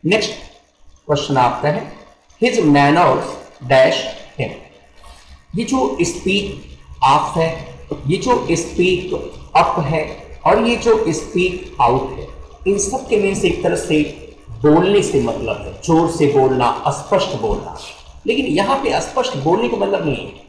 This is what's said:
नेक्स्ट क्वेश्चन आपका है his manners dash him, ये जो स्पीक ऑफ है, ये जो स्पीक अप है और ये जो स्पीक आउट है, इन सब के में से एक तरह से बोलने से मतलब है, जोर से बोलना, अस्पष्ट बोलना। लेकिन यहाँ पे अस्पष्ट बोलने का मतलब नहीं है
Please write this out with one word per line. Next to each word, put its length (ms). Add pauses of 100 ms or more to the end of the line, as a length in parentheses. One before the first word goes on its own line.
नेक्स्ट 260 (760)
क्वेश्चन 300
आपका 320
है 240 (500)
his 180 (140)
manners 600 (360)
dash 300 (400)
him, 100 (1040)
ये 80
जो 380
स्पीक 1000
ऑफ 320
है, 120 (580)
ये 100
जो 360
स्पीक 600 (420)
अप 180 (120)
है 180 (420)
और 200
ये 100
जो 320
स्पीक 720
आउट 320
है, 140 (420)
इन 100
सब 300
के 80
में 180
से 140
एक 140
तरह 140
से 260 (600)
बोलने 400
से 200
मतलब 340
है, 160 (120)
जोर 260
से 220
बोलना, 340 (200)
अस्पष्ट 540
बोलना। 360 (500)
लेकिन 200
यहाँ 360
पे 100
अस्पष्ट 440
बोलने 320
का 80
मतलब 300
नहीं 100
है 160 (160)